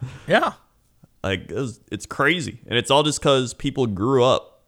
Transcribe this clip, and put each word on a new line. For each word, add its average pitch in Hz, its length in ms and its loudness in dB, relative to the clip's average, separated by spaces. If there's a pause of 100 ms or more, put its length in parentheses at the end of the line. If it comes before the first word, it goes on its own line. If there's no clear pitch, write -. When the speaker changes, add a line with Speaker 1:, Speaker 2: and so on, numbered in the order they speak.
(260)
Speaker 1:
yeah. 226 260 2 (720)
Speaker 2:
Like, - 280 -4
it's, 113 280 -6 (140)
it's - 140 -10
crazy. - 600 -2
And 117 120 0
it's 120 120 -2
all 156 120 6
just 151 180 -2
'cause 135 320 2
people 135 340 -2
grew 117 380 2
up - 420 0